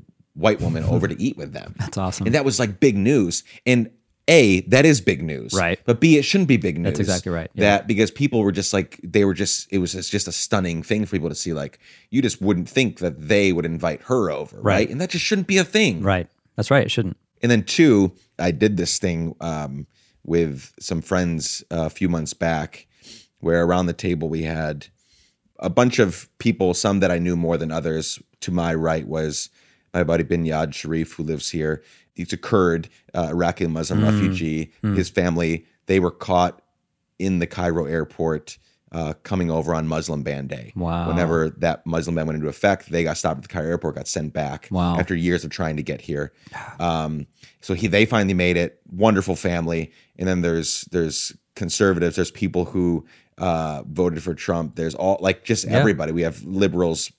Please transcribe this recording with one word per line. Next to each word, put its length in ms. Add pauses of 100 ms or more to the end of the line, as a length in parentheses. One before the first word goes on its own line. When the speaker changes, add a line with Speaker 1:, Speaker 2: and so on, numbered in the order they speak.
(340)
Speaker 1:
white 260
woman 240
Speaker 2:
<laughs> 100
Speaker 1:
over 140
to 120
eat 160
with 160
them. 260
Speaker 2:
That's 200
awesome. 280
Speaker 1:
And 80
that 100
was, 140
like, 220
big 160
news. 460 (240)
And 240 (380)
A, 340
that 240
is 140
big 220
news. 320
Speaker 2:
Right. 300
Speaker 1:
But 160
B, 180
it 40
shouldn't 260
be 80
big 220
news. 140
Speaker 2:
That's 80
exactly 320
right. 220
Yeah. 80 (160)
Speaker 1:
That, 80
because 240
people 300
were 120
just 200
like, 300
they 220
were 100
just, 360
it 80
was, 160
it's 160
just 180
a 40
stunning 500
thing 240
for 100
people 120
to 60
see. 180
Like, 260 (320)
you 120
just 200
wouldn't 260
think 300
that 300
they 240
would 140
invite 360
her 280
over, 260
right? 80
Speaker 2:
Right. 260
Speaker 1:
And 100
that 100
just 140
shouldn't 220
be 120
a 60
thing. 380
Speaker 2:
Right. 260 (280)
That's 140
right. 160
It 40
shouldn't. 260 (260)
Speaker 1:
And 80
then 140
two, 480 (260)
I 120
did 280
this 200
thing, 420
um, 460 (400)
with 540
some 220
friends, 680
uh, 140
a 60
few 180
months 240
back, 540 (540)
where 240
around 220
the 60
table 380
we 140
had 420 (720)
a 100
bunch 300
of 400
people, 340
some 280
that 100
I 80
knew 180
more 220
than 120
others. 480 (220)
To 100
my 240
right 320
was 440 (420)
my 100
buddy 220
Binyad 480
Sharif, 400
who 100
lives 280
here. 320 (320)
He's 180
a 60
Kurd, 500 (260)
uh, 160
Iraqi 360
Muslim 340
Speaker 2:
Mm. 120
Speaker 1:
refugee. 600 (100)
Speaker 2:
Mm. 140
Speaker 1:
His 140
family, 560 (200)
they 140
were 100
caught 520 (560)
in 200
the 80
Cairo 380
airport, 720 (360)
uh, 200 (120)
coming 260
over 240
on 120
Muslim 360
ban 240
day. 280
Speaker 2:
Wow. 340
Speaker 1:
Whenever 420
that 360
Muslim 300
ban 100
went 100
into 120
effect, 420
they 140
got 140
stopped 200
at 40
the 60
Cairo 200
airport, 280
got 120
sent 240
back 380
Speaker 2:
Wow. 280
Speaker 1:
after 160
years 300
of 60
trying 260
to 60
get 180
here. 320 (200)
Speaker 2:
<sighs> 280
Speaker 1:
Um, 460 (340)
so 140
he, 120
they 200
finally 280
made 220
it. 240 (100)
Wonderful 460
family. 540 (280)
And 100
then 140
there's, 400 (100)
there's 400 (220)
conservatives, 600
there's 140
people 360
who, 380 (340)
uh, 500
voted 340
for 120
Trump. 420
There's 180
all, 260
like, 240
just 200
Speaker 2:
Yeah. 80
Speaker 1:
everybody. 400
We 100
have 220
liberals, 760